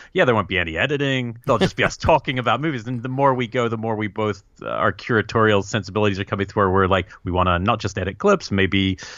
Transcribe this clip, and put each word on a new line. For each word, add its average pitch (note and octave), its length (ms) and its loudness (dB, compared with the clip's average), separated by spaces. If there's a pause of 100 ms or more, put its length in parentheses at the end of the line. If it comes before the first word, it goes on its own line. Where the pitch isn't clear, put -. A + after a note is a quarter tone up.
(100)
"Yeah, F3+ 140 2
there B2 100 4
won't F#2+ 140 0
be F#2 100 0
any E2 180 -4
editing. C3 680 -2
They'll C3 120 2
just - 200 -2
be A2+ 80 2
us F2+ 120 -2
<laughs> - 160 -6
talking C3+ 260 0
about A#2 200 0
movies." C#3 280 -4
And B2 140 -6
the B2 60 -8
more C3 260 2
we B2 140 -2
go, A#2+ 220 0
the A2+ 80 -4
more A2 180 -4
we G#2+ 120 -2
both, G#2 360 -4 (180)
uh, - 60 -12
our A#1+ 240 0
curatorial G#2+ 720 2
sensibilities G2+ 560 -2
are G2+ 60 -4
coming G2 200 -2
through, G2+ 180 0
where F#2+ 60 4
we're F#2+ 180 4
like, F#2 200 2 (160)
we F#2 80 -4
wanna F2+ 260 2
not G#2 220 0
just - 180 -6
edit F#2+ 200 -6
clips, G3 340 0
maybe, G2 460 2 (200)